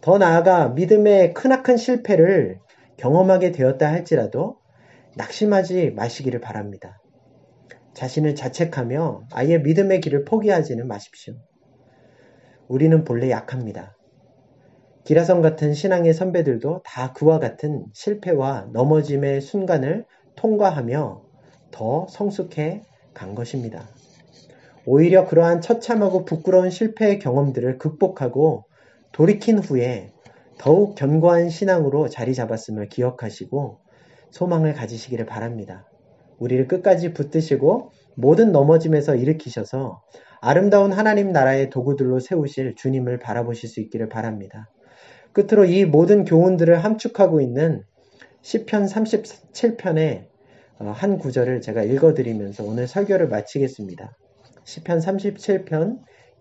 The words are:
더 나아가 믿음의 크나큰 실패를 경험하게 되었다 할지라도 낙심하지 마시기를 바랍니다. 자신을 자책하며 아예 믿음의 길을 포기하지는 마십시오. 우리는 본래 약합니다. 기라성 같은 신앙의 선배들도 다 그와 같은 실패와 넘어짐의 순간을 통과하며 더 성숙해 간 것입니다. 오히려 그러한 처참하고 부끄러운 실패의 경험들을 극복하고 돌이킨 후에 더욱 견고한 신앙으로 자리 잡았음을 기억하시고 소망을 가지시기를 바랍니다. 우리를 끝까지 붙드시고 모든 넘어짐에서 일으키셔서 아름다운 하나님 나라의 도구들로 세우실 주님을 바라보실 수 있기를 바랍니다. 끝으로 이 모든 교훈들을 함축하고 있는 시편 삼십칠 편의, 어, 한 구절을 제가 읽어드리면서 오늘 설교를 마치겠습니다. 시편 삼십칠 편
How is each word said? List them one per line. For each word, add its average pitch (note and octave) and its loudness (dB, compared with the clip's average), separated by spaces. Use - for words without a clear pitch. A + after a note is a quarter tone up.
더 F#3 4
나아가 E3+ 4
믿음의 F#3+ 4
크나큰 C4 2
실패를 F#3 2
경험하게 F3+ 2
되었다 C3+ 0
할지라도 D#3+ -2
낙심하지 F#3 -2
마시기를 A#2+ -6
바랍니다. G2+ -14
자신을 D3 -2
자책하며 C3+ -6
아예 D3+ 0
믿음의 F3+ 0
길을 C#3+ -2
포기하지는 E3 -2
마십시오. - -16
우리는 D#3 2
본래 B2+ -2
약합니다. G#2+ -10
기라성 E3+ 2
같은 D#3 0
신앙의 F3 2
선배들도 E3 -4
다 B2+ -10
그와 D#3 2
같은 D3 -8
실패와 C#3 -4
넘어짐의 C#3 0
순간을 F3+ -4
통과하며 D3+ -2
더 C3 -6
성숙해 G3 -8
간 G2 -16
것입니다. A#2 -10
오히려 E3+ 6
그러한 E3 2
처참하고 G3+ -2
부끄러운 F#3 0
실패의 G#3+ -2
경험들을 C3 -2
극복하고 D#3 -2
돌이킨 G#3 2
후에 B2 -2
더욱 G3+ 4
견고한 E3+ 2
신앙으로 D#3 0
자리 B2 -6
잡았음을 A2 -8
기억하시고 B2 -6
소망을 D#3+ 0
가지시기를 A#2 -10
바랍니다. G#2+ -12
우리를 B2+ 0
끝까지 F3 0
붙드시고 D#3 -2
모든 E3 4
넘어짐에서 D#3 4
일으키셔서 B2 -4
아름다운 G3 4
하나님 G3+ 2
나라의 C3+ 2
도구들로 C3 -2
세우실 C#3 -4
주님을 B2 -4
바라보실 A#2 -8
수 - -14
있기를 A2 -8
바랍니다. A2 -10
끝으로 G3+ 4
이 F#3 4
모든 E3+ 4
교훈들을 E3+ 4
함축하고 G#3+ 2
있는 B2+ -2
시편 G#3+ -2
삼십칠 - -4
편의, D#3 -2
어, G#2+ -12
한 D#3+ -2
구절을 B2+ -2
제가 A2 -4
읽어드리면서 A#2 0
오늘 A#2 -4
설교를 F#3+ 0
마치겠습니다. G#2 -6
시편 E3+ -6
삼십칠 G3 -4
편 E3+ -4